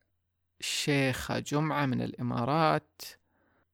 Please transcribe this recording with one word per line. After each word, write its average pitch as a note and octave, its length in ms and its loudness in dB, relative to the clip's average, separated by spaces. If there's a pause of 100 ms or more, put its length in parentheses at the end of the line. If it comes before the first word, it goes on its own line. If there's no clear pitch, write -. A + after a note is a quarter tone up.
(600)
شيخة C3+ 800 0
جمعة C#3+ 480 0
من B2 160 0
الإمارات، C3 1000 0 (720)